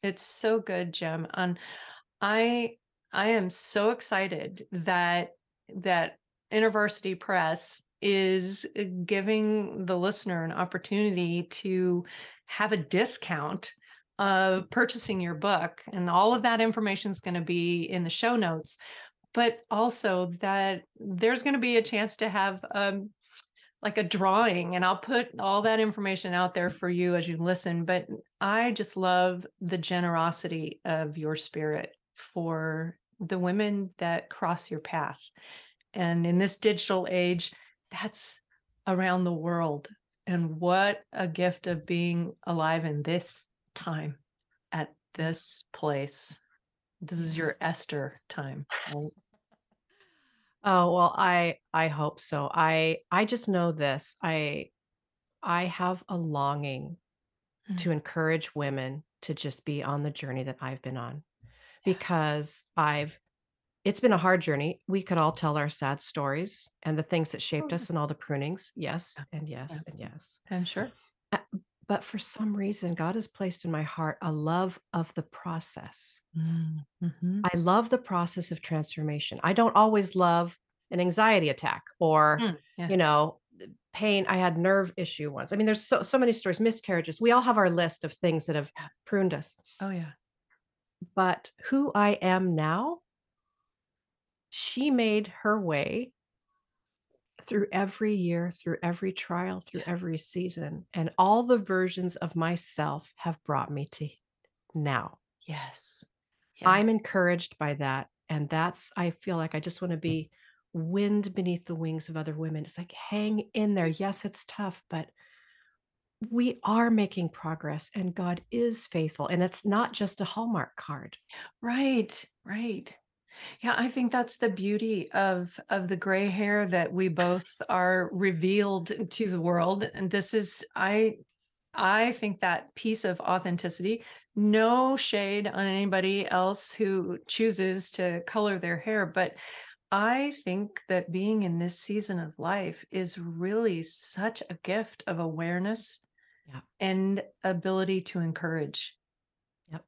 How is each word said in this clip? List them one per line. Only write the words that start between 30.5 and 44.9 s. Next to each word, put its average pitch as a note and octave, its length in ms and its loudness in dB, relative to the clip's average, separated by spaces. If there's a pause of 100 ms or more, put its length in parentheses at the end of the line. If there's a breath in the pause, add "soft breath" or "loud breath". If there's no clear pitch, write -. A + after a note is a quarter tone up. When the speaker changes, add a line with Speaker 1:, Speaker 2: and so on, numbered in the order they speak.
Speaker 1:
of D#3+ 340 -2
your D#3 200 -2
spirit D3+ 580 -4 (200)
for D#3+ 800 -4 (240)
the F#3 180 -4
women G3 600 0
that E3+ 300 -2
cross - 400 -4
your D#3 120 -6
path. - 380 -4 (720 loud breath)
And E3+ 340 2
in F3 120 4
this G3 180 2
digital F#3+ 520 2
age, F3+ 440 0 (360 loud breath)
that's - 520 -10 (440)
around F#3 380 2
the F3 80 2
world. E3 560 -2 (400)
And E3+ 320 0
what F#3+ 420 4 (120)
a F#3 160 -4
gift F3+ 380 0
of E3+ 180 -4
being E3+ 480 -2 (120)
alive E3 380 0
in D3 180 -2
this E3+ 440 -4 (300)
time, D#3 420 -8 (560)
at D#3 200 -6 (200)